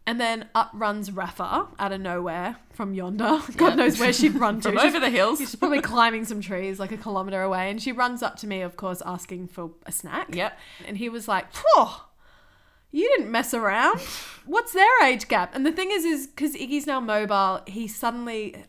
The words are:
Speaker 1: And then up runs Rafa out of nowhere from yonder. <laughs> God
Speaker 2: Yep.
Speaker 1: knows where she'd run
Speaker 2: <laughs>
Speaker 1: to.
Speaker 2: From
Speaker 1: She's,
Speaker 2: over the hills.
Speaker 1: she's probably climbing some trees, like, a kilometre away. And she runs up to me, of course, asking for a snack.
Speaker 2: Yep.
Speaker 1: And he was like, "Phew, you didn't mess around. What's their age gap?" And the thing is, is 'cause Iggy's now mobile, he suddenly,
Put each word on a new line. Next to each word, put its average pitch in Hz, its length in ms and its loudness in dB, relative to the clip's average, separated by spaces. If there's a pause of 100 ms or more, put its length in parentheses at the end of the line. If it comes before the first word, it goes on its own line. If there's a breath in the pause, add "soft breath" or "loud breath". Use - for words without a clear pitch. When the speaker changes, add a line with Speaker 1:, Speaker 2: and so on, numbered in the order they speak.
Speaker 1:
And 233 140 -2
then 226 320 -2
up 226 200 2
runs 208 380 -2
Rafa 190 540 -4 (140)
out 196 120 -2
of 190 80 -6
nowhere 180 580 -4 (160)
from 202 200 -6
yonder. 202 540 0
<laughs> 233 100 -12
God 339 120 6
Speaker 2:
Yep. - 80 2
Speaker 1:
knows 247 220 4
where 247 140 4
she'd 269 220 4
run 226 220 2
Speaker 2:
<laughs> 214 40 -6
Speaker 1:
to. 214 80 0
Speaker 2:
From 202 80 2
Speaker 1:
She's, 254 80 8
Speaker 2:
over 330 140 4
the 277 100 2
hills. 233 300 4
Speaker 1:
she's 269 160 -6
probably 294 260 2
climbing 226 440 2
some 214 160 -6
trees, 190 380 -6
like, 190 120 -6
a 220 60 -6
kilometre 190 440 -4
away. 190 300 0
And 214 100 -6
she 262 100 -4
runs 247 300 -2
up 226 180 -4
to 214 80 -10
me, 190 140 -6
of 180 160 -8
course, 180 260 -6
asking 180 440 -10
for 170 240 -12 (160)
a 185 40 -12
snack. - 440 -8
Speaker 2:
Yep. 185 240 -4 (280 loud breath)
Speaker 1:
And 202 100 -8
he 233 120 -4
was 226 180 -8
like, 196 240 -2
"Phew, 554 360 6 (1040 soft breath)
you 359 260 2
didn't 226 140 -4
mess 233 220 -2
around. 233 460 2 (460 loud breath)
What's 453 280 0
their 415 300 8
age 254 240 2
gap?" 190 280 0
And 269 100 0
the 320 60 4
thing 370 200 -4
is, 359 140 0
is 294 300 -2
'cause 294 200 -2
Iggy's 277 300 -4
now 277 140 -2
mobile, 208 680 0
he 214 220 -8
suddenly, 233 800 -6